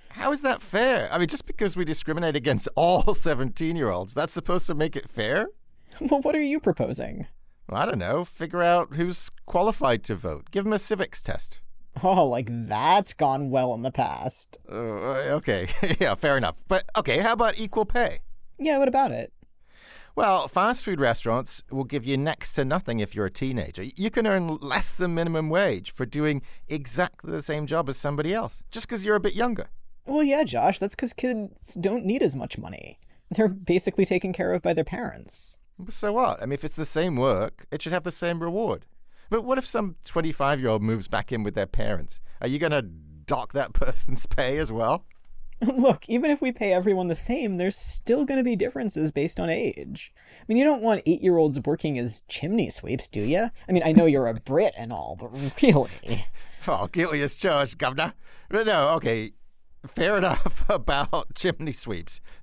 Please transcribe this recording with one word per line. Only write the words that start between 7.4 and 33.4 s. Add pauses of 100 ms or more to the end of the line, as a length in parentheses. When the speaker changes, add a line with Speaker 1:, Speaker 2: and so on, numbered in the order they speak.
Speaker 1:
Well,
I
don't
know.
Figure
out
who's (160)
qualified
to
vote.
Give
'em
a
civics
test. (440)
Speaker 2:
Oh,
like,
that's
gone
well
in
the
past. (120)
Speaker 1:
Uh,
okay. (140)
<laughs>
Yeah,
fair
enough. (120)
But, (100)
okay,
how
about
equal
pay? (400)
Speaker 2:
Yeah,
what
about
it? (840)
Speaker 1:
Well,
fast
food
restaurants
will
give
you
next
to
nothing
if
you're
a
teenager.
You
can
earn
less
than
minimum
wage
for
doing (260)
exactly
the
same
job
as
somebody
else,
just
'cause
you're
a
bit
younger. (360)
Speaker 2:
Well,
yeah,
Josh,
that's
'cause
kids
don't
need
as
much
money. (320)
They're